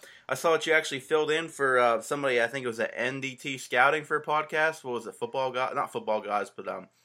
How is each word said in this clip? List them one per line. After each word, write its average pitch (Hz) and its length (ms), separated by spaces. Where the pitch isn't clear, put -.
I 135 60
saw 165 200
that 156 120
you 160 80
actually 156 280
filled 151 280
in 160 200
for, 135 280
uh, 117 240
somebody, 139 400
I 117 60
think 131 160
it 123 60
was 113 100
at 110 160
N 131 260
D 135 140
T 135 240
Scouting 143 440
for 151 140
a 147 60
podcast. 156 600
What 123 120
was 104 100
it? 98 80
Football 131 380
Guy? 123 240
Not 113 160
Football 107 300
Guys, 101 280
but, 95 180
um, 92 200